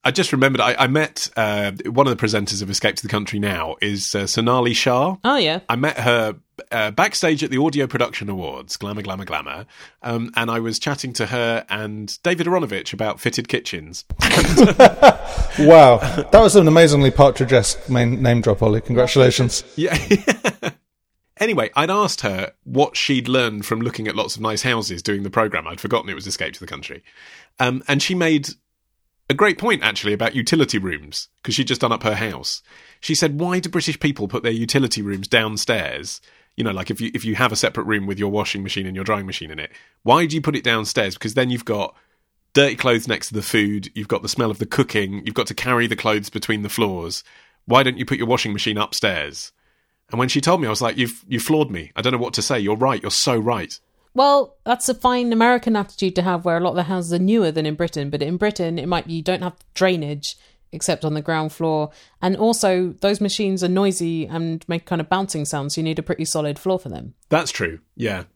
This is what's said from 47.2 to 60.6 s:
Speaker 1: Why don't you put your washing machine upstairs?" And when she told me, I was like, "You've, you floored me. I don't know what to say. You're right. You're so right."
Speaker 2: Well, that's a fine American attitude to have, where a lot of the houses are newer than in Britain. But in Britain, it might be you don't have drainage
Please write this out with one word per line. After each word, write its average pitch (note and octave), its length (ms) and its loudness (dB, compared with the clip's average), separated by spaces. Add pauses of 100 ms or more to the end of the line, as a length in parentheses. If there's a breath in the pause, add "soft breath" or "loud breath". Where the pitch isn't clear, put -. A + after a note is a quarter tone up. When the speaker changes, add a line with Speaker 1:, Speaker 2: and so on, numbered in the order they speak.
Speaker 1:
Why B2 180 4
don't B2+ 140 -2
you - 80 -6
put C3 140 -4
your A#2 80 -2
washing A#2 260 0
machine G#2 240 -4
upstairs?" F2 720 -4 (600)
And A#2 80 -4
when B2+ 100 0
she C#3+ 100 0
told E3 220 2
me, C3 60 -2
I - 20 -2
was G#2+ 140 -2
like, A2+ 140 -2
"You've, A#2 300 -4
you A#2 120 -4
floored D3+ 320 0
me. E2 240 -10
I - 80 -6
don't B2+ 100 0
know B2 60 -2
what A#2 160 -6
to G#2+ 80 -2
say. B2+ 160 -2
You're G#2 160 0
right. B2 260 0
You're G#2 80 -8
so - 300 0
right." G#2+ 380 -4 (360)
Speaker 2:
Well, C#4+ 500 2
that's B3 240 -2
a C4 60 0
fine B3 400 0
American A#3 420 2
attitude F#3+ 420 -4
to F#3 40 2
have, F3 240 -2
where E3+ 120 0
a - 20 -2
lot F3 100 0
of D#3 60 -4
the F3+ 80 0
houses E3+ 280 -4
are F3 60 0
newer F#3+ 340 2
than D#3 140 -4
in D3+ 80 -2
Britain. D3+ 380 -4
But D3 100 -4
in D#3+ 160 -4
Britain, F#3 400 -2
it C3+ 80 -8
might E3+ 220 -4
be E3 60 -8
you E3 100 -6
don't G3 180 -2
have F3+ 140 -6 (180)
drainage D3+ 640 -2 (340)